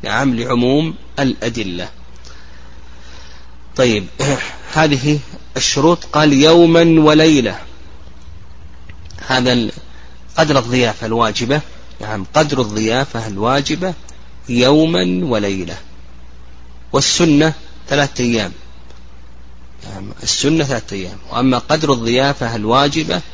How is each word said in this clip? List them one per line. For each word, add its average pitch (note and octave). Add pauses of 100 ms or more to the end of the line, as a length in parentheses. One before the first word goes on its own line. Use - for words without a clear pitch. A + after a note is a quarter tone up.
نعم، A#2+
لعموم B2 (240)
الأدلة. A2+ (1900)
طيب، A2 (140)
<clears throat> -
هذه D3 (380)
الشروط. D3+
قال: D3+
"يوما E3
وليلة"، D3+ (1700)
هذا B2+
ال-، A#2+ (640)
قدر D3+
الضيافة A#2
الواجبة، A2+ (400)
نعم، G#2
قدر C#3+
الضيافة A2
الواجبة C#3 (540)
يوما D#3+
وليلة، G2 (1160)
والسنة D3+ (360)
ثلاثة C#3
أيام. A2 (1300)
نعم، F#2+ (100)
السنة D3+
ثلاثة B2
أيام، F#2+ (120)
وأما B2+
قدر D3+
الضيافة A#2+
الواجبة C#3 (140)